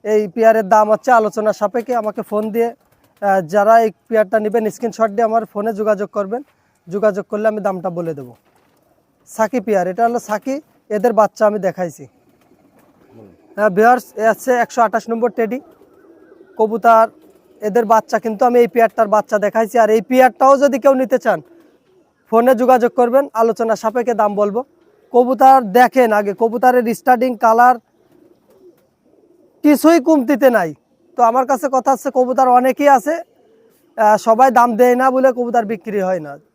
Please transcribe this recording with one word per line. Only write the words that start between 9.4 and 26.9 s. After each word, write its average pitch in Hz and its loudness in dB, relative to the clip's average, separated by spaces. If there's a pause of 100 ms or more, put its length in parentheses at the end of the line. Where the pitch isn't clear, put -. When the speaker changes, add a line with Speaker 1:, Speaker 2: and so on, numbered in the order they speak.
Speaker 1:
পেয়ার, 190 -2
এটা 190 -2
হলো 233 -2
সাকি, 247 -8 (280)
এদের 208 -2
বাচ্চা 214 0
আমি 208 0
দেখাইছি। 175 -8
Speaker 2:
হুম। - -20 (280)
Speaker 1:
হ্যাঁ 208 0
ভিউয়ার্স, 226 0
এ 214 -2
আছে 226 -2
একশো 240 -2
আঠাশ 220 -2
নম্বর 226 -4
টেডি 226 -6 (960)
কবুতর, 226 2 (520)
এদের 214 -2
বাচ্চা 220 0
কিন্তু 220 -4
আমি 247 2
এই 240 4
পেয়ারটার 226 0
বাচ্চা 208 -2
দেখাইছি। 208 -2
আর 214 2
এই 220 2
পেয়ারটাও 254 2
যদি 269 0
কেউ 269 2
নিতে 254 -2
চান 180 -2 (880)
ফোনে 240 2
যোগাযোগ 240 2
করবেন, 262 0
আলোচনা 226 -2
সাপেক্ষে 233 -4
দাম 214 -2
বলবো। 208 -4 (480)
কবুতর 262 4
দেখেন 233 2
আগে, 208 -2
কবুতরের 240 0